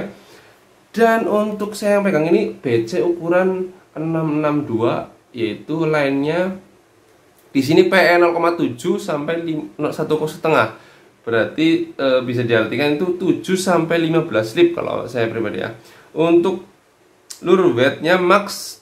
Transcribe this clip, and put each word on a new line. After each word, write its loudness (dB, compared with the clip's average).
Dan 2
untuk -2
saya 0
yang 2
pegang 2
ini 2
B 0
C -2
ukuran 0
enam -2
enam 0
dua, -2
yaitu -4
line-nya 0
di 0
sini 4
P 2
E 4
nol 4
koma 0
tujuh -2
sampai -4
lim-, -6
no-, -4
satu -2
setengah. 0
Berarti, 0
eh, 2
bisa -2
diartikan 2
itu -2
tujuh 0
sampai 2
lima 2
belas -2
lip 4
kalau -6
saya -2
pribadi -4
ya. -8
Untuk 2
lure 0
weight-nya 0
max -2